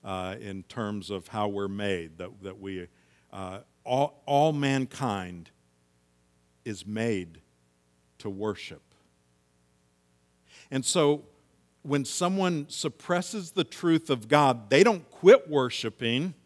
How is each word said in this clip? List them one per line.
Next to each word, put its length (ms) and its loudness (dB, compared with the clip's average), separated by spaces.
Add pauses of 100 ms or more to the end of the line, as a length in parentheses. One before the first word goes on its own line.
uh, 360 -8
in 240 -12
terms 460 -8
of 200 -8
how 180 -2
we're 200 -4
made, 520 -4
that, 100 -10 (140)
that 160 -14
we, 280 -10 (460)
uh, 260 -12 (240)
all, 440 -2
all 260 4
mankind 960 -2 (1120)
is 220 -10
made 560 -4 (760)
to 100 -8
worship. 540 -8 (1900)
And 140 -2
so 400 2 (560)
when 240 -2
someone 640 -2
suppresses 840 -6
the 120 -2
truth 460 0
of 180 0
God, 420 4
they 140 8
don't 260 2
quit 400 8
worshiping. 880 -2 (100)